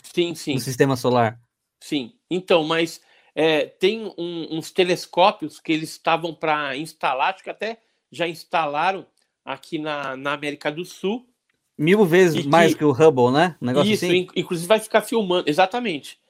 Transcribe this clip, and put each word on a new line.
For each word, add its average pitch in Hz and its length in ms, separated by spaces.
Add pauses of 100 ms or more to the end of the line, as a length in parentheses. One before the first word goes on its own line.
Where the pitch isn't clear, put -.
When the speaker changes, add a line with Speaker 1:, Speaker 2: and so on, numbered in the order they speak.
Speaker 1:
Sim, 170 300
sim. 156 220
Speaker 2:
No 123 40
sistema 135 360
solar. 123 440 (400)
Speaker 1:
Sim. 131 340 (160)
Então, 180 340
mas, 165 360 (360)
é, 151 300
tem 214 520
um, 170 400
uns 156 140
telescópios 180 880
que - 120
eles 156 200
estavam 165 420
pra 147 420
instalar, 156 600
acho - 80
que 170 80
até 220 260 (340)
já 165 160
instalaram 165 800 (380)
aqui 135 340
na, 147 400
na 143 160
América 147 380
do 160 120
Sul. 208 440 (500)
Speaker 2:
Mil 185 280
vezes 165 400
Speaker 1:
E - 20
Speaker 2:
mais 160 240
Speaker 1:
que - 80
Speaker 2:
que 151 60
o 147 60
Hubble, 127 400
né? 156 300
Um - 60
negócio 143 240
Speaker 1:
Isso, 202 140
Speaker 2:
assim. 180 160
Speaker 1:
in-, 175 140
inclusive 175 320
vai 214 120
ficar 214 220
filmando. 190 460
Exatamente. 185 720 (120)